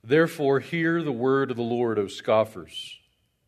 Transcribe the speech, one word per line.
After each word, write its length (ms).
Therefore 560
hear 420
the 100
word 380
of 80
the 60
Lord, 340
O 80
scoffers, 920